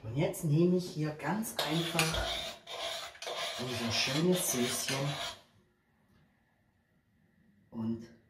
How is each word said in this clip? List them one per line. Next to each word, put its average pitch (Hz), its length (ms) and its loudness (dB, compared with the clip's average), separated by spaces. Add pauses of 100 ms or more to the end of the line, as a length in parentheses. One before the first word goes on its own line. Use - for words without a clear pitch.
Und 113 140 -6
jetzt 175 280 0
nehme 170 320 6
ich 170 120 0
hier 151 220 -2
ganz 202 440 -4 (160)
einfach 160 560 0 (1300)
unser 117 340 -2
schönes 165 600 4
Söschen 123 440 2 (2750)
und 113 360 -4 (240)